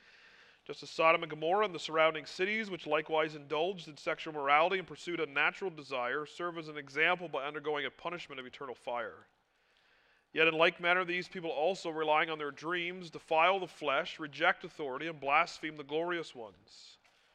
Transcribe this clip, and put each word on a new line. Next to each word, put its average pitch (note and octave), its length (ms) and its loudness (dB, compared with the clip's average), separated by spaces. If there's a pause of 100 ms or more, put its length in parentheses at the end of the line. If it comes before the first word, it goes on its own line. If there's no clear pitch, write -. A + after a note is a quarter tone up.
(640)
just - 160 -10
as D3 80 -14
Sodom E3 320 6
and E3 80 -6
Gomorrah D#3+ 360 2
and F3+ 100 -4
the - 20 -8
surrounding D#3 480 2
cities, G#3 460 -2
which E3 160 -8
likewise D#3 480 0
indulged D#3 520 -2
in D3+ 80 -16
sexual D#3+ 380 -6
morality D3+ 460 4
and E3+ 80 -10
pursued D#3+ 320 -8
unnatural D#3 500 0
desire, C3+ 560 -2
serve F3 320 -6
as D#3 100 -8
an D3+ 100 -10
example D#3+ 500 2
by C#3+ 180 -4
undergoing D3 400 -4
a B2+ 60 -4
punishment D#3+ 480 -8
of B2+ 80 -10
eternal B2+ 260 -10
fire. A2+ 540 -8 (1040)
Yet D#3 140 4
in D#3+ 80 2
like F3 260 4
manner, F3 240 4
these F3 220 -4
people E3 240 -6
also, E3 400 0
relying D#3 400 2
on D#3 80 -4
their D3 100 -4
dreams, E3+ 640 -6
defile E3 480 4
the F3+ 80 -4
flesh, D3+ 520 -2
reject D#3 440 2
authority, D3 440 -6
and D#3+ 120 -8
blaspheme D#3 580 2
the D3 60 -10
glorious E3 500 -2
ones. G#2 640 -18 (380)